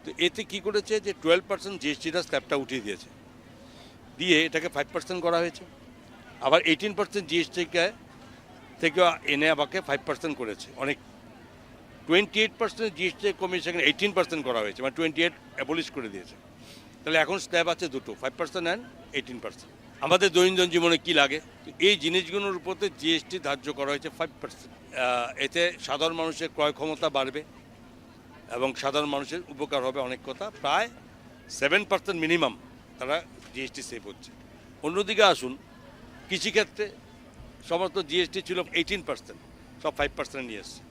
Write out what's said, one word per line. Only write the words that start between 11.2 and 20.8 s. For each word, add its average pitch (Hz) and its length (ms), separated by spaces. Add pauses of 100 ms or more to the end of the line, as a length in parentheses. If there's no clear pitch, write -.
টোয়েন্টি 190 360
এইট 220 180
পার্সেন্ট 220 360
জিএসটি 180 280 (160)
কমিয়ে 180 240
সেখানে 170 240
এইটিন 202 280
পার্সেন্ট 165 300
করা 120 160
হয়েছে, 101 220
মানে 135 120
টোয়েন্টি 160 280
এইট 170 100 (220)
অ্যাবলিশ 151 380
করে 120 180
দিয়েছে। 90 220 (680)
তাহলে 160 220
এখন 180 220
স্ল্যাব 170 280
আছে 175 120 (100)
দুটো, 120 160 (100)
ফাইভ 135 180
পার্সেন্ট 170 340
and 226 80 (360)
এইটিন 127 260
পার্সেন্ট। - 260 (360)
আমাদের 180 300
দৈনন্দিন 180 400
জীবনে 170 300